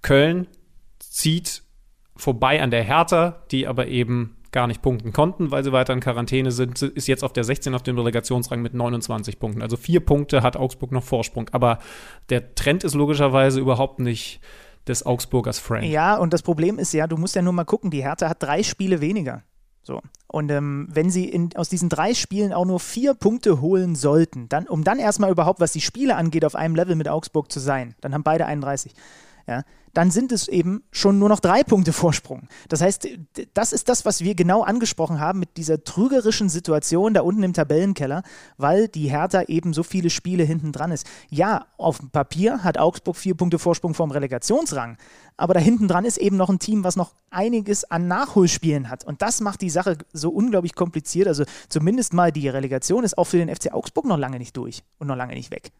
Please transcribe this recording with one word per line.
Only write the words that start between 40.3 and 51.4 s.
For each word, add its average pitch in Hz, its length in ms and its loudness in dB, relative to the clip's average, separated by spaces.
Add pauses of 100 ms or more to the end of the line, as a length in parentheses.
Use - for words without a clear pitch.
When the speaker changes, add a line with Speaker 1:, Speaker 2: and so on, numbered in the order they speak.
Speaker 2:
hinten 151 300 -2
dran 160 180 -4
ist. - 160 -8 (220)
Ja, 185 380 0 (100)
auf 170 220 0
dem 135 100 -16
Papier 180 560 0
hat 165 120 0
Augsburg 170 380 0
vier 190 200 -2
Punkte 175 220 0
Vorsprung 170 360 0
vorm 156 180 -2
Relegationsrang, 135 840 -2 (400)
aber 175 160 2
da 180 80 6
hinten 214 260 4
dran 180 160 2
ist 233 140 -2
eben 202 180 2
noch 185 140 2
ein 190 100 4
Team, 214 240 -2
was 180 140 0
noch 180 160 -4 (160)
einiges 202 600 -2
an 175 200 -2
Nachholspielen 170 800 2
hat. - 160 -12
Und 143 160 -8
das 226 180 -2
macht 208 220 -4
die 185 80 -2
Sache 170 280 0 (140)
so 156 180 -4
unglaublich 202 460 0
kompliziert. 175 540 0
Also 147 160 0 (240)